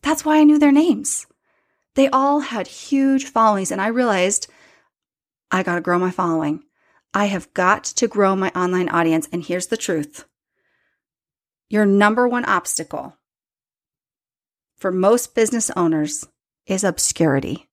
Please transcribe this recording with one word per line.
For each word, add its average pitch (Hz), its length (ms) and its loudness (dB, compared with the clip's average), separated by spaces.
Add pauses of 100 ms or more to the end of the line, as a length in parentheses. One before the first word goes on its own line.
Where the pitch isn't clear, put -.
That's 311 240 -4
why 311 140 2
I 302 60 6
knew 302 140 6
their 294 140 4
names. 294 540 0 (680)
They 269 140 4
all 277 320 2
had 226 260 -6
huge 269 600 -2
followings, 208 440 2
and 190 120 -4
I 208 60 -2
realized, 208 580 0 (1040)
"I 185 120 0
gotta 175 200 -4
grow 175 160 0
my 180 120 0
following. 160 540 -2 (480)
I 208 140 0
have 196 260 -6
got 185 320 0
to - 240 -2
grow 196 260 2
my 190 220 -2
online 180 320 -2
audience." 165 420 0
And 170 140 -6
here's 180 220 -6
the 226 100 -4
truth. 156 480 -6 (1400)
Your 214 180 2
number 208 400 4
one 247 180 -2
obstacle - 720 -6 (1600)
for 190 140 -6
most 196 440 0
business 226 420 0
owners 160 500 -2 (400)
is 190 160 -4
obscurity. 151 920 -2